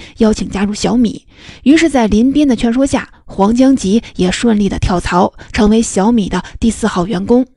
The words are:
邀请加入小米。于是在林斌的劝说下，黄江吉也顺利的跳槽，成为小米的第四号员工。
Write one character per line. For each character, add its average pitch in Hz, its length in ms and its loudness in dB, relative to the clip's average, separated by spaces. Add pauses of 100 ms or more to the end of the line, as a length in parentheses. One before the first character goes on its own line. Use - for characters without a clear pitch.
(160)
邀 220 180 2
请 - 160 -8
加 196 140 -4
入 208 100 -2
小 196 220 -2
米。 233 280 -2 (380)
于 277 140 4
是 320 120 2
在 240 200 0
林 226 240 2
斌 294 160 2
的 240 80 2
劝 233 160 0
说 262 120 0
下， 262 240 -4 (160)
黄 202 300 0
江 262 220 4
吉 202 260 0 (140)
也 180 160 0
顺 226 260 0
利 196 100 0
的 - 120 -6
跳 180 180 0
槽， 185 340 0 (200)
成 214 180 2
为 226 100 4
小 214 300 0
米 220 180 0
的 185 140 -4 (160)
第 226 140 0
四 - 160 -4
号 180 180 -4
员 196 180 -6
工。 247 220 2 (100)